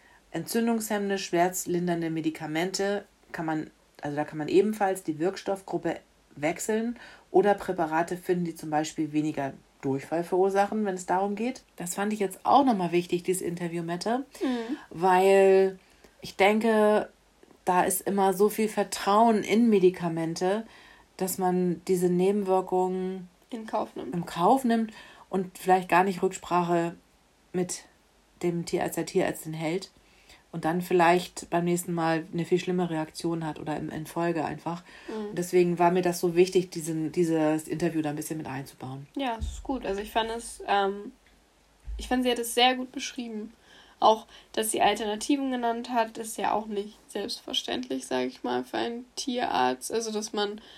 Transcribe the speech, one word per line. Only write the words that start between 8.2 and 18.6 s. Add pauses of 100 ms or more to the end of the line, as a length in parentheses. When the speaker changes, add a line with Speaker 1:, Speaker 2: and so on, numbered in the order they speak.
Speaker 1:
die
zum
Beispiel
weniger (260)
Durchfall
verursachen,
wenn
es
darum
geht. (140)
Das
fand
ich
jetzt
auch
nochmal
wichtig,
dieses
Interview,
Mette, (160)
Speaker 2:
Mhm. (140)
Speaker 1:
weil (420)
ich
denke, (560)
da
ist
immer
so
viel